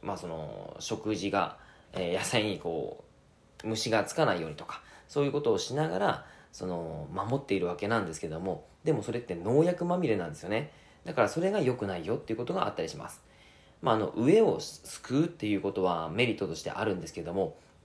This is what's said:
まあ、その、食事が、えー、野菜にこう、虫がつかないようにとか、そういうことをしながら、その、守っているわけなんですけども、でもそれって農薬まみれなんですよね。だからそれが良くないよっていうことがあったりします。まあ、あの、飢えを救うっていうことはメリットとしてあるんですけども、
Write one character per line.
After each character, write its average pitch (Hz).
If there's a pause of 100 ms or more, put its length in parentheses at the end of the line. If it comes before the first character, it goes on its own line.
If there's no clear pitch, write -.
ま 98
あ、 92
そ 90
の、 78
食 107
事 92
が、 95 (340)
え 90
ー、 95
野 -
菜 110
に 101
こ 82 (600)
う、 -
虫 113
が 110
つ -
か 160
な 101
い 87
よ 80
う 78
に 76
と -
か、 - (280)
そ 143
う -
い 143
う -
こ 147
と 120
を 101
し -
な 156
が 175
ら、 196 (280)
そ -
の、 80
守 101
っ 131
て 98
い 95
る 87
わ 87
け 101
な 113
ん 98
で 80
す -
け 82
ど 78
も、 92 (200)
で -
も 107
そ 120
れ 123
っ 120
て -
農 120
薬 175
ま 175
み 175
れ 110
な 87
ん -
で 76
す -
よ 87
ね。 123 (320)
だ 131
か 123
ら 104
そ 160
れ 190
が 214
良 131
く 104
な 92
い 82
よ 104
っ -
て -
い 113
う -
こ -
と -
が 185
あ -
っ -
た 82
り 82
し -
ま -
す。 - (600)
ま 131
あ、 110
あ -
の、 104
飢 143
え 226
を 131
救 -
う -
っ -
て -
い 104
う 95
こ 98
と 95
は 85
メ 107
リ 113
ッ -
ト 98
と 82
し -
て -
あ -
る 101
ん 90
で 80
す -
け 85
ど 85
も、 95 (280)